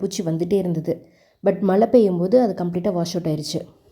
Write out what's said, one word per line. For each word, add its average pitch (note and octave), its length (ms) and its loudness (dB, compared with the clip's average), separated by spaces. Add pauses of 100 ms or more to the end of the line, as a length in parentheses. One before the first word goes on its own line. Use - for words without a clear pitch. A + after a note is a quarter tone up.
பூச்சி G3 260 -6
வந்துட்டே F3 360 0
இருந்தது. E3 300 -2 (500)
But F#3+ 140 0 (120)
மழை G#3 240 4
பெய்யும் G3 280 6
போது F#3+ 220 4
அது G3 180 -2
கம்ப்ளீட்டா F3 360 -4
வாஷ் E3+ 180 -4
அவுட் E3 160 -4
ஆயிருச்சு. D#3 300 -6 (300)